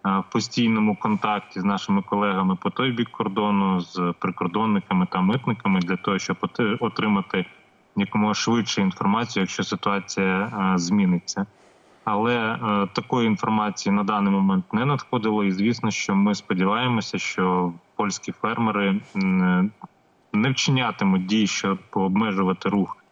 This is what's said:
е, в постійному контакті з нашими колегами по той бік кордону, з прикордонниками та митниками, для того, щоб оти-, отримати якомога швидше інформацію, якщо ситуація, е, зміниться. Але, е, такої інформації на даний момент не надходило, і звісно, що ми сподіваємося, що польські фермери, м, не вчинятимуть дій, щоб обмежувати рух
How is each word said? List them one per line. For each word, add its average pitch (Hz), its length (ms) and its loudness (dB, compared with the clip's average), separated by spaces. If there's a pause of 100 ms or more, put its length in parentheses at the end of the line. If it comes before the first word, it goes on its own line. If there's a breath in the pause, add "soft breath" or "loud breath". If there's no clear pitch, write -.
е, 98 120 0 (100)
в - 40 -16
постійному 110 640 2
контакті 104 640 -2
з 92 40 -4
нашими 101 380 0
колегами 95 540 0
по 98 140 -4
той 127 220 -2
бік 117 180 -2
кордону, 98 720 0
з 87 380 -2
прикордонниками 95 960 0
та 92 80 0
митниками, 101 600 0
для 90 160 -2
того, 98 220 -2
щоб - 220 -4
оти-, 110 400 -2
отримати 101 640 0 (520)
якомога 104 380 0
швидше 113 460 0
інформацію, 101 600 0
якщо 92 200 -4
ситуація, 98 920 -2 (220)
е, 90 40 2
зміниться. 92 680 0 (580 soft breath)
Але, 113 320 0
е, 110 560 0
такої 117 340 0
інформації 107 680 0
на 101 80 2
даний 101 300 2
момент 95 400 2
не 113 120 0
надходило, 110 600 0
і 98 80 2
звісно, 110 380 0
що - 240 -2
ми 101 200 4
сподіваємося, 104 840 0
що 90 540 0 (240)
польські - 360 -4
фермери, 107 680 0 (160)
м, 92 540 2 (640)
не 113 180 2
вчинятимуть 107 760 0
дій, 107 200 2
щоб 95 320 -2 (140)
обмежувати 95 760 0
рух 95 280 0 (160)